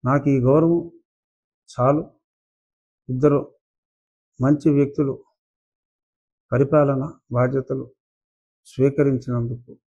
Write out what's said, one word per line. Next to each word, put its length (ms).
నాకు 260
ఈ 100
గౌరవం 420
చాలు. 340
ఇద్దరు 300
మంచి 280
వ్యక్తులు 360
పరిపాలన 520
బాధ్యతలు 540
స్వీకరించినందుకు 1040